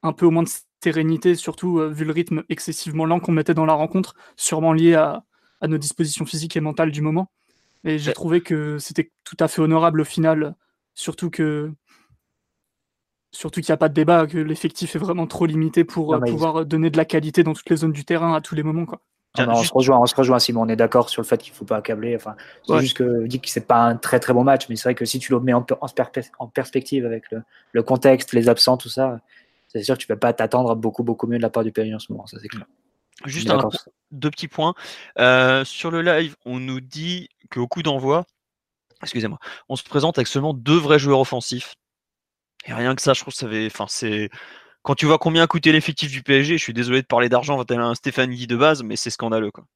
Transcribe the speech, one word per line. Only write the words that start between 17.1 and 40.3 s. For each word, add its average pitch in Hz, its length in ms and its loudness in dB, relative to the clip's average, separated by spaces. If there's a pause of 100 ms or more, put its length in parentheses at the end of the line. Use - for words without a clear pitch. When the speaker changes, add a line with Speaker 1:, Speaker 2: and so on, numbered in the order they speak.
Speaker 1:
dans 156 100 2
toutes - 180 -6
les 165 80 2
zones 160 120 0
du 143 140 -6
terrain 165 280 0
à 156 80 2
tous 151 140 -12
les 151 80 -2
moments, 160 240 -4
quoi. - 140 -14 (380)
Speaker 3:
Non, 131 60 2
Speaker 2:
Tiens, - 20 -2
Speaker 3:
mais 117 60 2
on 117 80 6
Speaker 2:
juste 113 100 0
Speaker 3:
se - 40 -16
rejoint, 131 260 6
on 123 60 6
se 120 100 0
rejoint, 127 240 4
Simon, 117 220 0
on 113 60 -2
est 113 60 0
d'accord 117 340 4
sur - 140 -6
le 107 40 -6
fait 113 120 0
qu'il - 140 -10
faut - 120 -16
pas 110 120 -2
accabler. 110 400 -6
Enfin, 107 180 -10 (320)
c'est - 60 0
Speaker 1:
Ouais. 160 80 4
Speaker 3:
juste 131 160 -2
que 120 260 0
je 113 60 -4
dis 127 100 -6
que - 100 -10
c'est 117 160 -6
pas 117 220 4
un 117 80 2
très, 120 240 0
très 127 140 0
bon 123 100 4
match, 135 260 2
mais 117 60 -6
c'est 113 140 -4
vrai 127 80 0
que 127 80 -4
si 127 160 -4
tu - 100 -6
le 131 80 2
mets 127 140 0
en 120 100 2
per-, - 180 -2
en 143 60 -8
perpe-, 123 540 -6
en 123 80 -12
perspective 131 580 -4
avec 113 240 -8
le, 113 140 -10 (260)
le 117 140 0
contexte, 131 480 4
les 117 160 4
absents, 123 280 4
tout 123 120 -10
ça, 123 320 -2 (480)
c'est 107 160 -8
sûr 131 100 2
que 123 60 -8
tu - 80 -14
peux 104 100 -2
pas 120 140 2
t'attendre 120 400 0
à - 20 2
beaucoup, 113 300 -4
beaucoup 117 240 -4
mieux 120 80 -2
de 117 60 -2
la 113 60 0
part 113 140 -2
du 110 80 -2
P 110 120 -4
S 110 40 -2
G 110 80 -8
en 107 60 -10
ce - 120 -16
moment, 107 140 -12
ça, - 160 -20
c'est 101 60 -14
clair. - 180 -16 (580)
Speaker 2:
Juste 139 220 -8
Speaker 3:
On 220 40 0
est - 20 4
Speaker 2:
un - 60 4
Speaker 3:
d'accord 107 120 0
Speaker 2:
point, - 80 -10
Speaker 3:
sur - 60 -16
ça. - 60 -20 (200)
Speaker 2:
deux 147 200 -4
petits 151 180 -12
points. 160 260 -2 (460)
Euh, 131 440 4
sur - 280 -8
le 165 100 -2
live, 165 320 0 (100)
on 123 140 -8
nous 131 220 -8
dit 160 480 -10 (240)
qu'au 123 160 -4
coup 156 160 -6
d'envoi, 143 400 0 (760)
excusez-moi, 110 380 -6 (300)
on 135 80 -6
se - 80 -10
présente 151 340 0
avec 123 80 0
seulement 143 280 -2